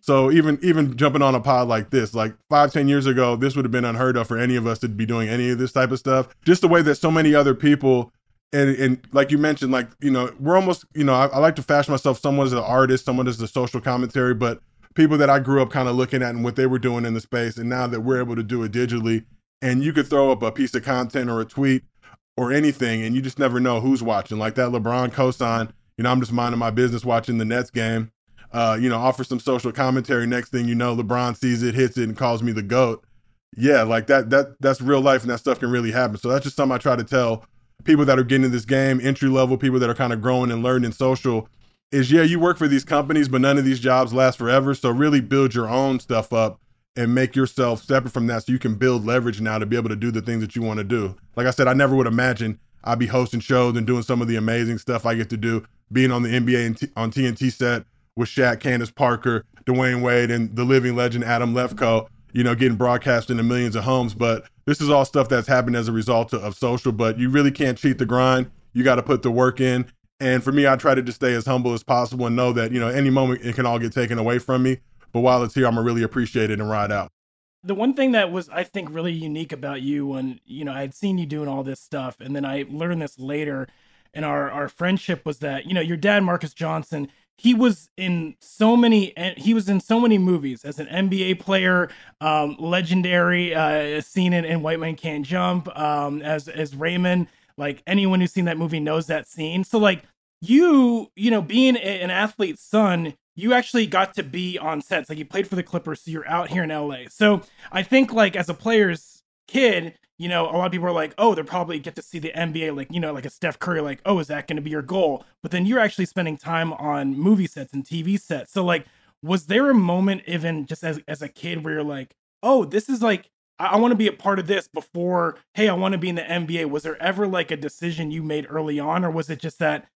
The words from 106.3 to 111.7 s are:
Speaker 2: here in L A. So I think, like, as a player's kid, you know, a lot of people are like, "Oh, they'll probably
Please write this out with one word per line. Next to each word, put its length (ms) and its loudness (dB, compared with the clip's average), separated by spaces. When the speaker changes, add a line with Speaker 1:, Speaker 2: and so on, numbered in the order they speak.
Speaker 2:
here 140 -4
in 80 -6
L 220 -6
A. 160 -16
So 320 2
I 120 -4
think, 280 2
like, 240 2
as 140 -4
a 40 -4
player's 720 -2
kid, 460 2
you 100 -8
know, 220 0
a 80 -4
lot 80 0
of 80 -2
people 140 -2
are 60 -2
like, 240 -4
"Oh, 160 4
they'll 120 -4
probably 340 -6